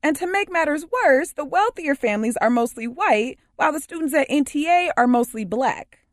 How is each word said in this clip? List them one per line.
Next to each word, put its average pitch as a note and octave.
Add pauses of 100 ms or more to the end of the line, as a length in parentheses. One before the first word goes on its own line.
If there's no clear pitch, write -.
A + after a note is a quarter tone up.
And D4+
to F4+
make G4
matters D#4+ (180)
worse, D4
the D4+
wealthier E4+
families A3
are A3
mostly A#3
white, B3 (200)
while D#4
the D4
students D#4+
at C#4+
N C#4+
T D4+
A F4
are B3
mostly A#3+
black. B3 (140)